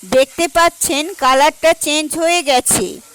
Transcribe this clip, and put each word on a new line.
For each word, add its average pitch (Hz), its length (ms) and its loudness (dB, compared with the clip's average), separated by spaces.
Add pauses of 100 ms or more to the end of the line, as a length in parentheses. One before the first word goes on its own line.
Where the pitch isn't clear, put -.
দেখতে 262 460 0
পাচ্ছেন 339 560 0 (160)
কালারটা 277 500 2 (140)
চেঞ্জ 302 240 -2 (100)
হয়ে 339 240 0
গেছে। 254 440 0 (280)